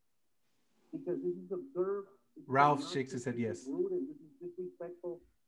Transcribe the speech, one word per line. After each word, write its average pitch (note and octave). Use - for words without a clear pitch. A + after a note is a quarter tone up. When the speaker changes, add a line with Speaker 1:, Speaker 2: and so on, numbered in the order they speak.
Speaker 1:
Because -
this F3
is F#3
observed. F#3+
This -
is -
Speaker 2:
Ralph C#3+
Speaker 1:
not -
Speaker 2:
shakes C3
his B2
head, A#2+
Speaker 1:
this A#2
Speaker 2:
yes. A#2
Speaker 1:
is -
rude F4+
and F4
this D4+
is D#4
disrespectful F3+